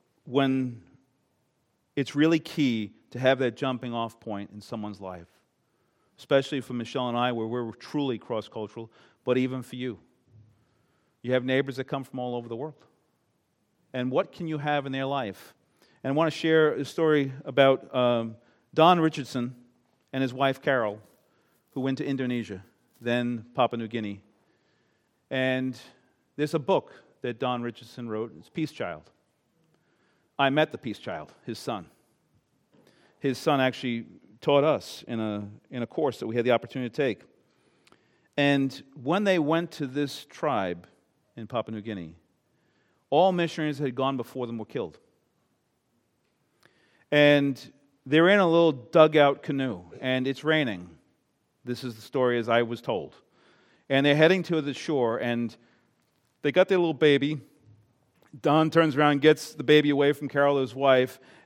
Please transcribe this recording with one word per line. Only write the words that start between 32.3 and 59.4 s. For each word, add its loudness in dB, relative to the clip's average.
His -2
son 2
actually -2
taught 4
us -2
in -6
a, -6
in -8
a -6
course -4
that -8
we -6
had 0
the 2
opportunity -2
to -20
take. -2
And 2
when -2
they 2
went 0
to -8
this -6
tribe -4
in -12
Papua -6
New -10
Guinea, -12
all 4
missionaries -4
that -6
had -4
gone -2
before -8
them -8
were -10
killed. -8
And 4
they're 4
in 6
a 4
little 4
dugout 4
canoe, -4
and -2
it's -6
raining. -2
This -8
is -10
the -20
story 0
as -4
I 4
was -6
told. -8
And 2
they're 4
heading 4
to -2
the -6
shore, -2
and -4
they -2
got 4
their 2
little 0
baby. 2
Don 4
turns 4
around, 4
gets 4